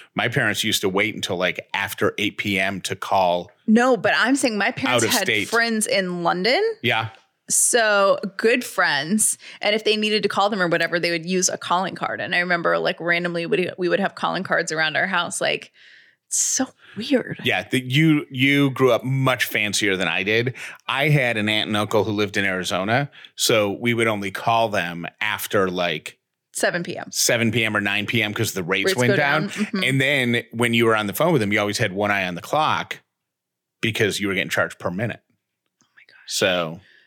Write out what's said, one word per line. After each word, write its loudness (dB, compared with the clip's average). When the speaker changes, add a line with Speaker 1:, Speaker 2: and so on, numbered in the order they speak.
Speaker 1:
my 0
parents 0
used 0
to 0
wait 0
until, -4
like, -2
after -2
eight -2
P -2
M -2
to -6
call 0
Speaker 2:
No, 6
but 0
I'm 2
saying 0
my 0
parents 0
Speaker 1:
out 0
of 0
Speaker 2:
had 2
Speaker 1:
state. 0
Speaker 2:
friends 0
in -2
London. 0
Speaker 1:
Yeah. 0
Speaker 2:
So 4
good 2
friends. 0
And 2
if -2
they 2
needed 0
to 0
call 2
them -2
or 2
whatever, 0
they -2
would -4
use 0
a -4
calling -2
card. -6
And -4
I 2
remember, 0
like, -2
randomly -2
we, -2
we -2
would 2
have -2
calling -4
cards -2
around -2
our 0
house, -4
like, -2
it's 0
so -2
weird. -2
Speaker 1:
Yeah, 0
the, 0
you, 4
you 4
grew 4
up 2
much 0
fancier 0
than 0
I 0
did. 0
I 0
had 4
an 0
aunt 0
and 0
uncle 2
who -2
lived -2
in 2
Arizona, -2
so 2
we -2
would 2
only -2
call 2
them -4
after, 0
like, -4
Speaker 2:
seven -2
P -10
M. -12
Speaker 1:
seven 0
P 0
M 0
or 2
nine -2
P 0
M -2
'cause -2
the -4
rates 0
Speaker 2:
Rates 2
Speaker 1:
went 2
Speaker 2:
go 2
Speaker 1:
down. 2
Speaker 2:
down. -4
Mm-hmm. -4
Speaker 1:
And 2
then 2
when 0
you 4
were 4
on 0
the -4
phone 2
with 4
them, 0
you 2
always -2
had -2
one 0
eye 0
on -4
the -8
clock -2
because 0
you -2
were -2
getting -2
charged -2
per -4
minute. -6
Speaker 2:
Oh -20
my -20
gosh. -20
Speaker 1:
So, -2